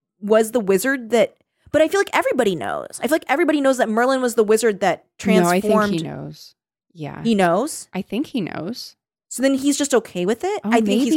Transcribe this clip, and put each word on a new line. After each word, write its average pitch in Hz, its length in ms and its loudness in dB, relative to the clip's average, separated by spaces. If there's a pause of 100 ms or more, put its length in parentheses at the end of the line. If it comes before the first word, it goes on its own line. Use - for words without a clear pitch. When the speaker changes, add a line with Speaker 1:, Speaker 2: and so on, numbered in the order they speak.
(200)
Speaker 1:
was 220 320 2
the 247 80 0
wizard 220 500 -2
that, 226 260 2 (360)
but 302 100 4
I 311 60 2
feel 381 120 0
like - 120 -2
everybody 254 420 0
knows. 92 480 -8
I 240 60 -2
feel 294 80 0
like 330 120 -2
everybody 302 320 0
knows 269 180 2
that 226 100 0
Merlin 247 340 0
was 233 140 -2
the 220 80 4
wizard 220 360 2
that 185 260 -2 (200)
Speaker 2:
No, 180 220 4
I 180 120 4
Speaker 1:
transformed. 208 300 2
Speaker 2:
think 165 120 -2
he 151 60 -8
knows. 147 460 -14 (380)
Yeah. 143 320 -12
Speaker 1:
He 226 100 2
knows? 196 580 0
Speaker 2:
I 185 100 -6
think 240 260 -6
he 247 120 -6
knows. - 540 -10 (340)
Speaker 1:
So - 140 -10
then 277 120 2
he's 277 220 0
just 285 180 -2
okay 185 320 0
with 226 180 -2
it? 403 200 -4
Speaker 2:
Oh, 208 60 -2
Speaker 1:
I 240 100 4
think 214 80 0 (140)
he's - 40 0
Speaker 2:
maybe 233 100 0